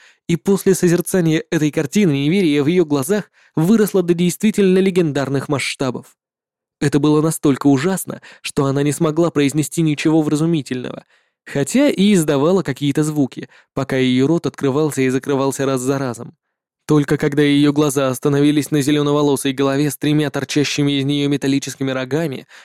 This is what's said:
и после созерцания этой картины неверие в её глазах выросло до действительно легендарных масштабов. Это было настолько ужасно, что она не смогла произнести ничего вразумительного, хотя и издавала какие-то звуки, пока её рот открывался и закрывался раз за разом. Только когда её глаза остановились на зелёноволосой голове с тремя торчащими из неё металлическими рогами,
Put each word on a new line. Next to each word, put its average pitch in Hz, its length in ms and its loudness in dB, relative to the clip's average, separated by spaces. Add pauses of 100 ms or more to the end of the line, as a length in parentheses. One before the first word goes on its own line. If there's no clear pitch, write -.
(280)
и 170 80 0
после 190 400 0
созерцания 170 760 0
этой 151 220 0
картины 160 400 0
неверие 147 500 0
в 135 60 0
её 180 180 2
глазах 147 460 -2 (240)
выросло 190 480 2
до 170 100 0
действительно 185 680 2
легендарных 143 720 0
масштабов. 127 680 -6 (640)
Это 147 180 0
было 151 220 2
настолько 151 460 0
ужасно, 143 540 0 (200)
что - 240 -4
она 139 180 0
не 147 80 0
смогла 160 400 0
произнести 147 500 0
ничего 156 400 2
вразумительного, 151 840 -4 (400)
хотя 233 440 0
и 202 240 2
издавала 160 500 2
какие-то 143 400 -2
звуки, 151 460 -4 (240)
пока 135 240 -4
её 131 300 2
рот 165 180 0
открывался 139 560 -2
и 131 80 2
закрывался 135 560 -2
раз 131 160 -2
за 135 160 -2
разом. 120 400 -10 (480)
Только 147 320 2
когда 143 260 0
её 143 280 4
глаза 139 380 0
остановились 143 640 0
на 147 100 2
зелёноволосой 143 720 0
голове 139 380 0
с - 60 -12
тремя 151 340 0
торчащими 143 680 -2
из 135 60 -2
неё 143 220 -2
металлическими 135 640 -2
рогами, 131 560 -6 (180)